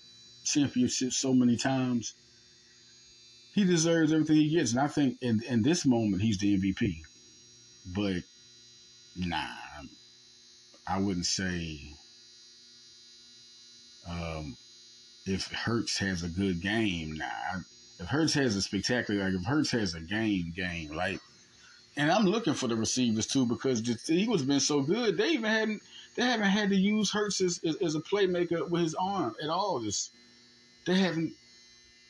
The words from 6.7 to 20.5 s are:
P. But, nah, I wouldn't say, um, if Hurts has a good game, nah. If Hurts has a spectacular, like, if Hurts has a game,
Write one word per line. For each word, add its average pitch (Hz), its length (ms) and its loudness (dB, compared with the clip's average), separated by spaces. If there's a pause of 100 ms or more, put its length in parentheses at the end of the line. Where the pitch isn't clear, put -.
P. 82 300 -2 (840)
But, 95 340 -2 (920)
nah, 85 320 -4 (1400)
I 92 120 -2
wouldn't 95 260 -2
say, 85 540 -4 (2250)
um, 80 500 -8 (680)
if 95 220 -4
Hurts - 520 -4
has 95 240 -2
a 87 40 -4
good 87 340 0
game, 95 520 -2
nah. 71 480 -6 (360)
If 90 100 -10
Hurts 147 260 0
has 127 240 2
a 95 40 -2
spectacular, 104 640 -2
like, 95 160 0
if 90 60 -6
Hurts 139 260 0
has 104 220 -2
a 82 80 -10
game, 95 520 -2